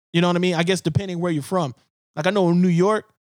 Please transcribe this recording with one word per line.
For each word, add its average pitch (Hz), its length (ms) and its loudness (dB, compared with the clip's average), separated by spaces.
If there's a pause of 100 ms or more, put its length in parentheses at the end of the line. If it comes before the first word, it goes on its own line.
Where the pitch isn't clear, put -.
(140)
you 170 80 2
know 175 60 2
what 175 80 0
I - 20 -2
mean? 180 160 0
I 160 80 0
guess 175 180 -2
depending 175 400 -4
where 175 100 -2
you're 151 120 -2
from. 156 320 -4 (420)
Like, 147 100 -2
I 202 40 0
know 196 180 2
in 175 140 4
New 185 60 4
York, 185 440 0 (220)